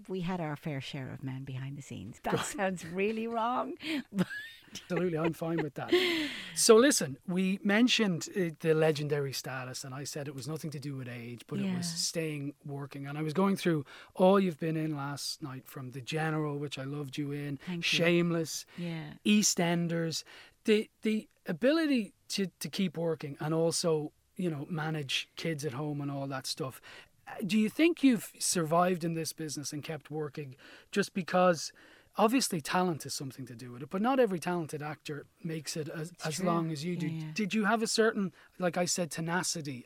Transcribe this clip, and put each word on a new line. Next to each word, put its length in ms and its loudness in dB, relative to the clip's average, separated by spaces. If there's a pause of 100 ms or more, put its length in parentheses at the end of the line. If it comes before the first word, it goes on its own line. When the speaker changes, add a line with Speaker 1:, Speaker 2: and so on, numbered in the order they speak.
Speaker 1:
we 140 -4
had 180 -2
our 160 -4
fair 240 -6
share 320 -8
of 140 -12
men 180 -6
behind 340 -8
the 40 -12
scenes. 420 -12
That 120 0
Speaker 2:
Good. 100 0
Speaker 1:
sounds 400 -2
really 420 -2
wrong, 460 -2 (200)
<laughs> 200 -6
but 140 2 (640)
Speaker 2:
Absolutely, 280 0
I'm 140 0
fine 320 -2
with 120 -6
that. 180 -4 (600)
So 220 8
listen, 500 4
we 380 0
mentioned, 720 4
uh, 140 0 (100)
the 140 4
legendary 580 2
status, 540 -8
and 100 -12
I 80 -8
said 240 -8
it 80 -10
was 140 -8
nothing 220 -6
to 100 -8
do 160 -6
with 100 -8
age, 400 -10
but 120 -4
it 40 0
was 80 0 (200)
Speaker 1:
Yeah. 40 -6
Speaker 2:
staying 600 -4 (100)
working. 420 -8
And 100 -8
I 40 -2
was 100 -2
going 240 4
through 300 2 (300)
all 220 8
you've 220 2
been 160 -2
in 180 -2
last 480 -6
night, 240 -10
from 260 -12
The 100 -10
General, 580 0
which 180 -6
I 60 -4
loved 340 -6
you 140 -2
in, 240 -4 (100)
Speaker 1:
Thank 120 -4
you. 60 -4
Speaker 2:
Shameless, 840 4 (120)
Speaker 1:
Yeah. 360 -6 (120)
Speaker 2:
EastEnders, 1000 4 (400)
the, 240 4 (140)
the 260 0 (160)
ability 680 2 (180)
to, 180 0 (120)
to 80 -6
keep 300 -2
working 420 -4
and 140 -2
also, 580 2 (240)
you 140 0
know, 200 -4
manage 680 -2
kids 260 -4
at 80 -2
home 300 -4
and 100 -4
all 160 -4
that 180 -6
stuff. 360 -6 (480)
Uh, 60 -10 (120)
do 100 2
you 120 4
think 340 2
you've 360 6
survived 680 2
in 80 0
this 180 -4
business 400 -8
and 140 -6
kept 260 -10
working 440 -8 (360)
just 220 0
because 580 4 (460)
obviously 440 4
talent 440 2
is 80 -8
something 320 -8
to 80 -14
do 200 -14
with 100 -12
it, 60 -12
but 120 -2
not 200 4
every 180 4
talented 420 -4
actor 440 -8 (180)
makes 320 -6
it 140 -6
as, 240 -6
Speaker 1:
It's 120 -10
Speaker 2:
as 120 -2
Speaker 1:
true. 80 0
Speaker 2:
long 260 2
as 140 -4
you 100 -2
do. 120 -2
Speaker 1:
Yeah, 180 -4
yeah. 80 -8
Speaker 2:
Did 200 -2
you 120 2
have 180 4
a 40 0
certain, 440 2 (260)
like 200 0
I 80 4
said, 260 0
tenacity 760 -2